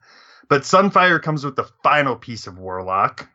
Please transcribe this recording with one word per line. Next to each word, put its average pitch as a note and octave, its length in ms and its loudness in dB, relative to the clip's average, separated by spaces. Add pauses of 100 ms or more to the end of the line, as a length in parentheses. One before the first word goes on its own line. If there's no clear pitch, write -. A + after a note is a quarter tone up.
(480)
But C#3 140 2
Sunfire F#3 600 4
comes D3+ 220 -4
with C#3+ 100 -6
the - 140 -4 (160)
final C#3 320 2
piece A2+ 320 -14
of F2+ 100 -16
Warlock, F#2 760 -4